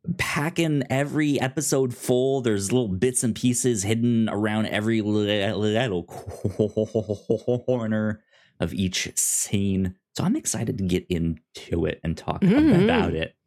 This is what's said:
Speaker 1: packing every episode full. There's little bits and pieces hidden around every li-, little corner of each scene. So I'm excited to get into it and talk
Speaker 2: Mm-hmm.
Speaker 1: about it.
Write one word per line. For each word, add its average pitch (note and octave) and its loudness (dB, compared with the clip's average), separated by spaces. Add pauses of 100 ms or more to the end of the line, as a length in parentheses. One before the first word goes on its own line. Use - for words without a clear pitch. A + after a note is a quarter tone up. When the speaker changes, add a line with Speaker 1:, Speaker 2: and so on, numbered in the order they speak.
(180)
Speaker 1:
packing D#3 0
every C#3+ 0
episode C3+ 0
full. C3 0
There's G2+ 0
little B2 2
bits A2 0
and A2 0
pieces B2 0
hidden A2+ 2
around G#2+ 0
every A2 0
li-, G#2 0
little G#2 0
corner A2 -2 (380)
of E2+ -4
each F#2 -2
scene. F#2+ 0 (220)
So C3 -2
I'm G3 2
excited - -4
to F#2+ -2
get F2+ 0
into E2 -4
it D#2+ -4
and E2 -2
talk - -6
Speaker 2:
Mm-hmm. G#3+ 6
Speaker 1:
about A3 2
it. - -4 (100)